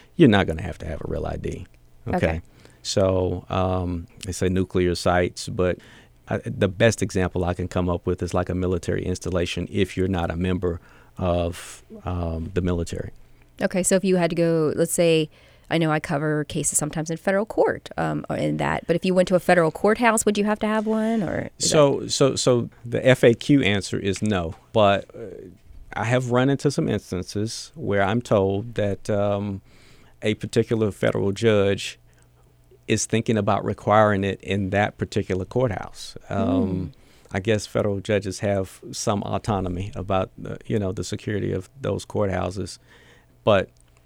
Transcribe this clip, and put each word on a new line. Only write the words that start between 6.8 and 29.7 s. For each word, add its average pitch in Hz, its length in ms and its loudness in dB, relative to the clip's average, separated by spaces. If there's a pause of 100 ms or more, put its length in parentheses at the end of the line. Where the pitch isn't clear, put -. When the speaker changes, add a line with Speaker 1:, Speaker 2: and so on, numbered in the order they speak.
Speaker 1:
example 92 420 -2
I 87 120 0
can 90 120 -4
come 90 220 -2
up 87 160 -2
with 90 160 -2
is, 87 100 -4
like, 90 160 0
a 87 80 -2
military 92 480 -2
installation 87 680 -4
if 98 260 -2
you're 92 100 0
not 87 220 -2
a 85 60 -4
member 90 440 -2 (380)
of, 87 680 -2 (220)
um, 85 480 -4
the 90 80 -2
military. 87 480 -4 (500)
Speaker 2:
Okay, - 220 -2
so 190 140 2
if 185 80 2
you 185 140 2
had 170 120 2
to 175 60 -6
go, 165 400 2
let's 165 180 0
say, 160 380 2 (380)
I 156 80 0
know 160 140 2
I 156 80 0
cover 151 440 -2
cases - 340 -4
sometimes 156 320 -4
in 165 80 -4
federal 196 280 0
court, - 520 0
um, 156 320 -2
or - 60 -4
in 151 220 -2
that, 147 280 -2
but 165 100 2
if 170 100 -4
you 185 80 2
went 180 160 4
to 185 60 4
a 170 40 4
federal 170 320 4
courthouse, 226 540 2
would 208 120 2
you 202 60 2
have 208 160 0
to 220 80 -2
have 214 180 0
one, 220 380 0
or - 340 -4
is - 120 -2
Speaker 1:
So, 143 320 6
Speaker 2:
that 117 100 -8
Speaker 1:
so, 135 240 4
so 120 340 2 (160)
the 120 180 -2
F 127 200 6
A 120 100 10
Q 139 300 4
answer 101 340 0
is 95 240 -2
no, 92 340 0 (160)
but, 101 440 4
uh, 95 320 -14 (460)
I 104 100 -4
have 123 280 0
run 127 180 4
into 139 200 0
some - 180 -2
instances 104 880 -4
where 101 280 0
I'm 107 180 2
told 101 540 0
that, 104 340 -2
um, 101 520 -2 (600)